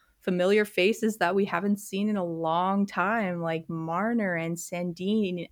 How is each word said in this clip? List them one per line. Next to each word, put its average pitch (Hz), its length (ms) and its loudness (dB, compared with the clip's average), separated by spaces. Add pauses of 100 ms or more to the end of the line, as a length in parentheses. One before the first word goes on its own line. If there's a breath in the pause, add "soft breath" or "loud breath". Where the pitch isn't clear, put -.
(200 soft breath)
familiar 190 460 2
faces 208 520 2
that 175 160 2
we 196 120 4
haven't 196 340 0
seen 202 280 -4
in 214 80 0
a 190 80 0
long 175 640 0
time, 196 560 -2
like 165 260 -2
Marner 180 680 -2
and 165 200 -2
Sandin 180 960 -2